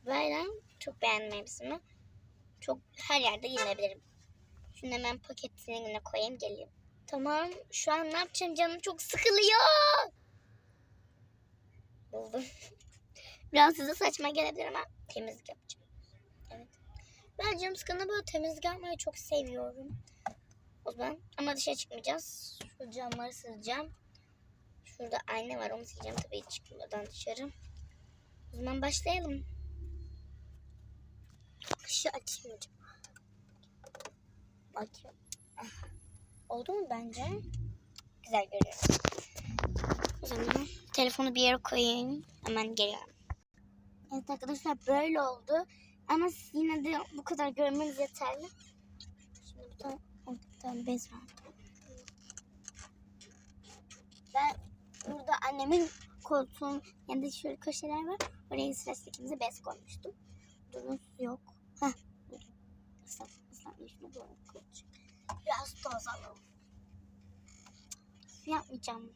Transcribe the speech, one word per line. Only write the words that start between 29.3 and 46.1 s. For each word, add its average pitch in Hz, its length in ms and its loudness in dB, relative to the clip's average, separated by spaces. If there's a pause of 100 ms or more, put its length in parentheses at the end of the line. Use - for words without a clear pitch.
Şu - 220 0
açayım - 480 -8
hocam. - 160 -16 (2000)
Bakayım. - 420 -10 (400)
Ah. - 60 -10 (840)
Oldu 247 240 -4
mu 392 160 0
bence? 233 340 -6 (1000)
Güzel 214 280 2
görünüyor. - 480 12 (1200)
O - 60 -6
zaman 240 400 2 (260)
telefonu 254 420 4
bir 247 60 6
yere 254 160 8
koyayım. 247 680 2 (200)
Hemen 220 300 0
geliyorum. 208 400 0 (1000)
Evet 269 160 -4
arkadaşlar, 277 480 -2 (100)
böyle 302 340 6
oldu. 254 320 0 (540)
Ama 339 220 6